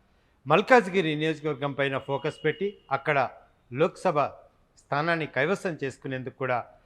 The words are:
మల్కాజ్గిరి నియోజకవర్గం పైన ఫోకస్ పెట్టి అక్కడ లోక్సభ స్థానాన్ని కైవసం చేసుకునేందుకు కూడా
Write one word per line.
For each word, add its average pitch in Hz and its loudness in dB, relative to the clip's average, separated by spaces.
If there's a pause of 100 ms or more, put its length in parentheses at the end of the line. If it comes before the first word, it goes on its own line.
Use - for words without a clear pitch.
(480)
మల్కాజ్గిరి 180 4
నియోజకవర్గం 147 -2
పైన 139 0
ఫోకస్ 139 -4
పెట్టి 190 -2 (140)
అక్కడ 139 0 (440)
లోక్సభ 160 0 (560)
స్థానాన్ని 160 -2
కైవసం 160 -2
చేసుకునేందుకు 131 -8
కూడా 127 -2 (200)